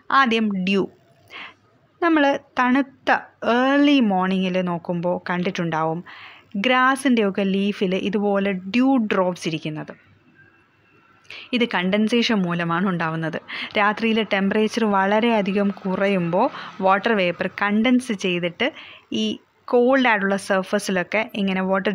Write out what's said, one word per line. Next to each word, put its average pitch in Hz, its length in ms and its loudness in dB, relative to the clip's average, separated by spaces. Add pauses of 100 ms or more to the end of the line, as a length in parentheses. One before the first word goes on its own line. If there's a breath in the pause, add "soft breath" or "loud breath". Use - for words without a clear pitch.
(100)
ആദ്യം 226 380 2 (180)
ഡ്യൂ. 196 180 2 (1200 loud breath)
നമ്മൾ 320 200 4 (340)
തണുത്ത 262 520 0 (420)
ഏർലി 277 420 4 (140)
മോർണിംഗിൽ 185 480 0 (120)
നോക്കുമ്പോൾ 175 460 -4 (140)
കണ്ടിട്ടുണ്ടാവും 175 720 -2 (640 loud breath)
ഗ്രാസിൻ്റെയൊക്കെ 254 880 2
ലീഫിൽ 196 400 0 (160)
ഇതുപോലെ 202 420 0 (220)
ഡ്യൂ 247 160 4 (240)
ഡ്രോപ്സ് 180 360 0
ഇരിക്കുന്നത്. 156 440 -8 (1600 loud breath)
ഇത് 240 80 2 (100)
കണ്ടൻസേഷൻ 214 600 2 (100)
മൂലമാണ് 170 440 -2
ഉണ്ടാവുന്നത്. 160 480 -4 (400 loud breath)
രാത്രിയിലെ 214 540 2
ടെമ്പറേച്ചർ 208 520 0 (120)
വളരെയധികം 202 760 2 (100)
കുറയുമ്പോൾ 190 680 0 (400 loud breath)
വാട്ടർ 196 340 2
വേപ്പർ 180 280 -2 (140)
കണ്ടൻസ് 220 640 2
ചെയ്തിട്ട് 175 440 -2 (540 loud breath)
ഈ - 20 -2 (440)
കോൾഡ് 247 420 4
ആയിട്ടുള്ള 196 280 0 (100)
സർഫസിലൊക്കെ 190 760 -2 (180)
ഇങ്ങനെ 190 300 -2
വാട്ടർ 190 240 0